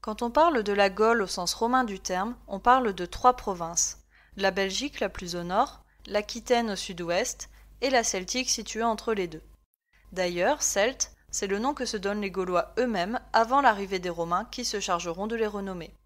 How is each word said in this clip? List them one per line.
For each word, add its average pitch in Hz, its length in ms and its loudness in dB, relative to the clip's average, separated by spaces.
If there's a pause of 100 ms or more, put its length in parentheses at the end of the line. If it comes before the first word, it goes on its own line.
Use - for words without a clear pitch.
Quand 214 200 -6
on 240 100 -2
parle 294 320 6
de 202 80 0
la 196 180 6
Gaule 220 320 4
au 185 60 -2
sens 175 260 -4
romain 247 300 2
du 202 160 -6
terme, 190 340 -4 (140)
on 196 100 -8
parle 240 340 4
de 180 140 -4
trois 254 300 4
provinces. 170 640 -4 (380)
La 196 140 2
Belgique 196 480 -4
la 208 100 -2
plus 180 280 -8
au 175 80 -6
nord, 202 400 -2 (220)
l'Aquitaine 220 680 -2
au 190 40 -4
sud-ouest 175 720 -4 (340)
et 277 60 0
la 254 140 4
Celtique 233 480 -2
située 214 320 -4
entre 226 320 0
les 190 140 -2
deux. 160 160 -14 (680)
D'ailleurs, 180 500 0
Celte, - 520 0 (180)
c'est - 160 -4
le 196 140 -2
nom 262 120 0
que 277 120 -6
se 220 120 -4
donnent 202 240 -2
les 196 120 -4
Gaulois 180 480 0
eux-mêmes 220 400 0 (120)
avant 226 280 4
l'arrivée 202 400 4
des 180 100 -4
Romains 170 400 -2
qui 247 140 -8
se 214 160 -4
chargeront 175 480 -2
de 233 80 -4
les 220 100 0
renommer. 196 480 -8 (120)